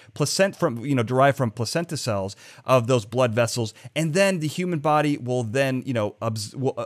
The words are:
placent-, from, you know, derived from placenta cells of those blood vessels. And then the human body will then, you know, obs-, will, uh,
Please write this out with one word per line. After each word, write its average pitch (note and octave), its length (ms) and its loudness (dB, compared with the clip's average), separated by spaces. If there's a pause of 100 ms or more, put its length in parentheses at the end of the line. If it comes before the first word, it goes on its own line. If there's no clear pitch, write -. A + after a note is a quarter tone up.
(160)
placent-, F#3 400 0
from, A#2 280 -2
you C#3+ 120 0
know, A#2+ 80 2
derived C3 340 4
from A#2+ 140 0
placenta E3 440 -4
cells G2 400 -4 (300)
of B2 220 4
those A#2+ 180 2
blood A#2+ 280 0
vessels. A#2 400 0 (220)
And D#3+ 200 0
then F#3+ 240 2
the D#3 80 -2
human F3+ 320 -2
body D3+ 380 2
will B2 260 -2
then, C3 420 0
you C3 80 -2
know, G#2 280 0
obs-, A2 340 -6
will, C3+ 200 -2
uh, A#2 100 -6